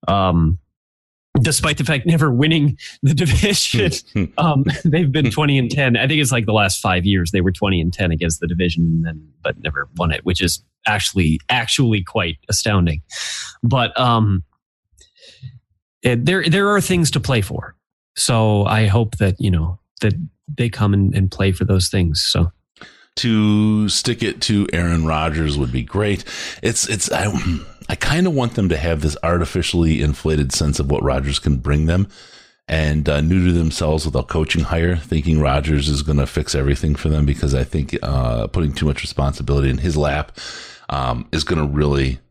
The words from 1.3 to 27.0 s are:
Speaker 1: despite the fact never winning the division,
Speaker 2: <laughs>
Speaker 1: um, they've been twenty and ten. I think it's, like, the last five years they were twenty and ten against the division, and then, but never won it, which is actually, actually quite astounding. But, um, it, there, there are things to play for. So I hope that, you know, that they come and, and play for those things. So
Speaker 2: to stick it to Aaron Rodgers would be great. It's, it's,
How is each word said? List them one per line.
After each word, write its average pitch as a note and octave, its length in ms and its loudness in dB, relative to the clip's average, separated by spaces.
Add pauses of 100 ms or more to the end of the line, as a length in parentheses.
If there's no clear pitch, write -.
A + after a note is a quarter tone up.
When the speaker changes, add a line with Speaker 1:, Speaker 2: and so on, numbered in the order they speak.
Speaker 1:
despite D3 380 0
the D3 60 0
fact D3 220 0
never D#3+ 260 4
winning D3 440 2 (260)
the C#3+ 120 4
division, E3+ 800 2 (420)
Speaker 2:
<laughs> - 40 -4
Speaker 1:
um, D3 260 2 (200)
they've D#3 260 2
been C3+ 200 2
twenty C#3+ 280 2
and A#2+ 120 0
ten. C3 260 2
I A#2 100 2
think D3+ 140 2
it's, C3 120 0
like, A#2 140 0
the G#2+ 60 0
last G#2 280 2
five F2+ 240 0
years F#2 260 2
they F#2 100 0
were F2+ 120 2
twenty F#2+ 280 0
and E2+ 120 0
ten F2+ 180 -2
against E2 300 -2
the F2 60 -4
division, E2+ 380 0
and E2 200 0
then, D#2+ 240 -10 (140)
but - 180 -6
never C#2 360 -6
won F2 160 -2
it, - 120 -6
which F2+ 180 -2
is - 200 -4 (240)
actually, F#2 520 0 (120)
actually A2+ 520 0
quite F2 360 -4 (100)
astounding. F2+ 540 0 (600)
But, A#2+ 380 0
um, G#2+ 440 2 (1600)
it, B2 220 0
there, F3+ 240 0
there G3 220 2
are G3+ 100 2
things F3 300 0
to C#3+ 100 -2
play A#2+ 220 0
for. - 340 -8 (400)
So A2 480 2
I G#2+ 220 2
hope A2 320 0
that, F#2+ 200 0
you G2+ 120 0
know, F2 280 0 (220)
that G#2+ 140 2 (420)
they A#2+ 140 0
come G#2 240 0
and, G2 200 2
and F#2+ 160 2
play G2 220 0
for F2+ 140 -2
those F#2+ 240 2
things. E2+ 360 0
So E2+ 240 2 (680)
Speaker 2:
to G#2+ 720 2
stick A#2 320 -2
it - 200 -4
to G2+ 300 2
Aaron E2+ 340 2
Rodgers D#2 520 0
would C2 120 -2
be B1 120 -4
great. G2+ 420 -2 (380)
It's, - 260 -2
it's, G2+ 240 -4